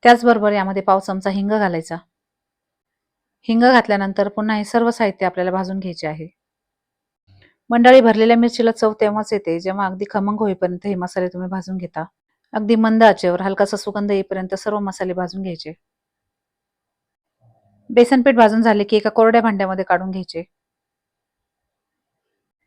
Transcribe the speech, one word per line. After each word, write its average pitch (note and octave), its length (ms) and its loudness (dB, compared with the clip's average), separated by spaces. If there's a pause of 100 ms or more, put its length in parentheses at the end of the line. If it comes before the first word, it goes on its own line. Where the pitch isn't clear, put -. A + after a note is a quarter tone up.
त्याचबरोबर A#3 480 4
यामध्ये G3 300 -2
पाव F#3+ 180 2
चमचा F#3+ 300 -6
हिंग G3 200 -4
घालायचा. F3 460 -2 (1500)
हिंग A3+ 180 0
घातल्यानंतर G3+ 680 2
पुन्हा G#3+ 300 -4
हे G#3 60 -6
सर्व A#3 280 0
साहित्य G3 340 -4
आपल्याला F3+ 260 -4
भाजून F#3+ 280 -6
घ्यायचे F3 280 -10
आहे. D#3+ 320 -12 (1300)
मंडळी, B3 300 8
भरलेल्या A3+ 360 4
मिरचीला A#3 340 0
चव A3 300 -2
तेव्हाच G#3+ 320 -2
येते E3+ 260 -4
जेव्हा F#3+ 260 -4
अगदी F#3+ 240 -8
खमंग G#3 300 -4
होईपर्यंत F#3 460 -4
हे G3+ 100 -4
मसाले F3+ 320 -6
तुम्ही F3+ 220 -10
भाजून F#3+ 280 -10
घेता. E3+ 280 -10 (480)
अगदी A3 220 0
मंद A3 280 4
आचेवर F#3 380 4
हलकासा G3 360 -2
सुगंध G3+ 340 -6
येईपर्यंत F#3+ 440 -4
सर्व G#3 240 -6
मसाले F#3+ 340 -8
भाजून F3+ 280 -8
घ्यायचे. E3 320 -12 (2250)
बेसन A#3+ 320 4
पीठ B3+ 140 4
भाजून A3+ 260 6
झाले G#3 220 2
की G#3 140 0
एका G#3 120 0
कोरड्या A3+ 320 4
भांड्यामध्ये F#3+ 440 -2
काढून F#3 260 -2
घ्यायचे. F3+ 320 -10 (2250)